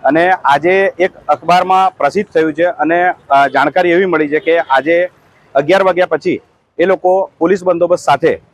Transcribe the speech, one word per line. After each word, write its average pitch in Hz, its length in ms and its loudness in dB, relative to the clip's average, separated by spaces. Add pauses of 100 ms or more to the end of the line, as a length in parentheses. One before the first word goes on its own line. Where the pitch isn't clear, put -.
અને 160 240 0
આજે 180 680 0
એક 180 120 0 (160)
અખબારમાં 185 720 0
પ્રસિદ્ધ 147 320 -2
થયું 160 240 -2
છે 156 100 -2
અને, 175 500 -2 (160)
અ, 139 180 2
જાણકારી 143 420 0
એવી 175 160 2
મળી 156 240 -2
છે 151 100 -2
કે 165 200 0
આજે 160 500 0 (460)
અગિયાર 156 280 0
વાગ્યા 180 220 0
પછી 156 360 -4 (380)
એ 165 60 2
લોકો 185 520 0
પોલીસ 175 260 0
બંદોબસ્ત 175 420 0
સાથે 143 360 0 (120)